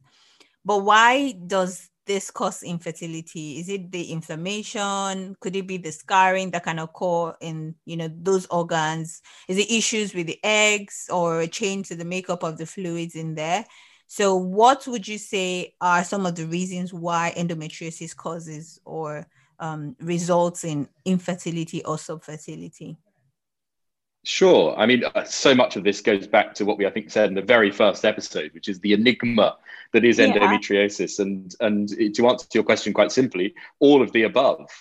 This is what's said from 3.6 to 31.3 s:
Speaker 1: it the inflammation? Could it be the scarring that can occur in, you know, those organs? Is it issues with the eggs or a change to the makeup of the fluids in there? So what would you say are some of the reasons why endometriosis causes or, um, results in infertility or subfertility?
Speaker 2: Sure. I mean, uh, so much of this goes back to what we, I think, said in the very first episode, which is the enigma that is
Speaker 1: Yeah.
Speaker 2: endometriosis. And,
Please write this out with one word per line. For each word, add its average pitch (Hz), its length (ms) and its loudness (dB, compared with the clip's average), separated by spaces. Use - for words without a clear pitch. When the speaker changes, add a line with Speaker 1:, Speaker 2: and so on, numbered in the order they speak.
Speaker 1:
it 190 200 -8
the 175 220 -8
inflammation? 196 1300 -6
Could 185 160 -8
it 190 100 -4
be 190 120 -8
the 160 160 -10
scarring 190 580 2
that 170 140 -6
can 165 140 -4
occur 170 600 -2
in, 160 340 -10
you 165 100 -10
know, 165 180 -6
those 185 340 0
organs? 160 720 -2
Is 185 100 -2
it 208 140 0
issues 214 420 0
with 175 140 -6
the - 160 -8
eggs 214 640 0
or 170 300 0
a 165 80 -2
change 196 400 -6
to 175 80 -10
the 170 80 -10
makeup 180 400 -6
of 160 140 -6
the 160 80 -10
fluids 170 500 -8
in 160 180 -8
there? 160 300 -2
So 196 280 2
what 214 500 4
would 240 220 -8
you 214 100 -8
say 185 640 -4
are 180 220 2
some 196 240 -2
of 170 80 -2
the 160 100 -8
reasons 180 480 -6
why 170 420 -2
endometriosis 165 800 -8
causes 160 720 -12
or, 151 400 -10
um, 156 420 -10
results 175 640 0
in 147 240 -4
infertility 175 800 -4
or 156 100 -4
subfertility? 160 1040 -14
Speaker 2:
Sure. 120 540 4
I 107 80 4
mean, 123 180 4
uh, 98 80 0
so - 320 2
much 120 200 2
of 98 80 -6
this 98 180 0
goes 98 260 0
back - 260 2
to 104 120 -2
what 98 120 0
we, 98 80 0
I 92 60 0
think, 107 180 -8
said 107 200 4
in 95 60 -4
the 98 60 -2
very 107 300 6
first 104 340 2
episode, 90 480 -2
which - 140 -12
is 92 120 -6
the 104 140 2
enigma 113 640 2
that 113 140 6
is 113 140 6
Speaker 1:
Yeah. 107 80 8
Speaker 2:
endometriosis. 101 920 2
And, 95 400 -4